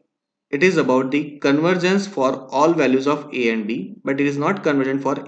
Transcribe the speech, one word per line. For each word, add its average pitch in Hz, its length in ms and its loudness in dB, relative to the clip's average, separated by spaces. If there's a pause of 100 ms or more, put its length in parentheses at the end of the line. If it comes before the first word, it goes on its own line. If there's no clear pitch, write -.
(500)
it 143 120 -2
is 185 140 4
about 131 340 2
the 147 300 -4
convergence 175 680 2
for - 440 -2
all 151 220 4
values 135 340 2
of 147 280 -2
A 120 160 0
and 113 160 -2
B, 120 380 -6
but 139 160 -2
it 143 60 2
is 143 120 -2
not 180 240 -2
convergent 139 400 0
for 139 140 -2 (120)